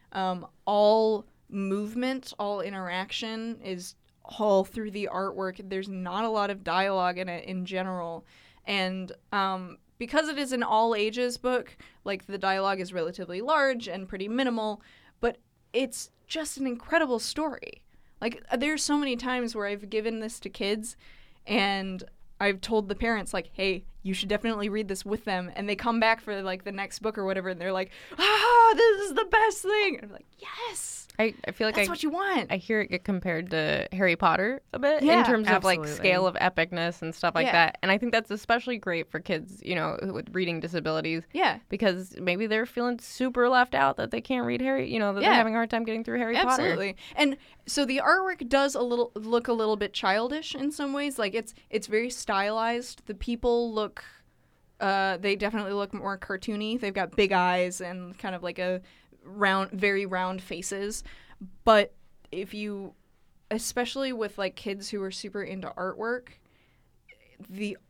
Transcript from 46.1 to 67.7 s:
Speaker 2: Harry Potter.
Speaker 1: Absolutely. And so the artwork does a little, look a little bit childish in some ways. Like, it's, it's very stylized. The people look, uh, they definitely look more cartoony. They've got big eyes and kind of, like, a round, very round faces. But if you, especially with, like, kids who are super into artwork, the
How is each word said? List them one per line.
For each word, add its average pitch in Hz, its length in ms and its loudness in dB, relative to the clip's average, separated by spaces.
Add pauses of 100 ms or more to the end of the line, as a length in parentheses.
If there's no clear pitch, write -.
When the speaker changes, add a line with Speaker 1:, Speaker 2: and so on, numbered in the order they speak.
Speaker 2:
Harry 233 160 0
Potter. 254 120 4
Speaker 1:
Absolutely. 196 480 2 (200)
And 277 200 2 (300)
so - 180 2
the 262 180 0
artwork 359 460 2
does 277 260 4
a - 80 0
little, 240 320 0
look 226 320 0
a 254 60 2
little 220 240 2
bit 202 160 -2
childish 240 640 0
in 285 180 -2
some 285 220 -4
ways. 285 240 -4
Like, 202 160 0
it's, 220 180 -4 (160)
it's 214 180 -2
very 226 220 0
stylized. 226 1000 -2
The 214 80 -8
people 233 600 0
look, 214 300 -4 (760)
uh, 190 380 2
they 196 180 2
definitely 202 360 -2
look 202 200 -2
more 196 240 -4
cartoony. 208 640 -4
They've 196 140 -4
got 185 200 -2
big 196 180 -2
eyes 180 500 2
and 180 340 -10
kind 190 180 -8
of, 180 80 -10
like, 175 160 -8
a 180 220 -2 (420)
round, 190 500 2
very 196 340 2
round 185 360 -4
faces. 196 640 -8 (600)
But 208 280 8 (400)
if 185 220 -8
you, 208 400 -8 (560)
especially 247 640 -2
with, 220 260 -4
like, 190 180 -2
kids 202 340 -8
who 202 120 -4
are 190 80 -4
super 196 320 -8
into 190 340 -8
artwork, 226 520 -4 (1200)
the 202 280 -6 (140)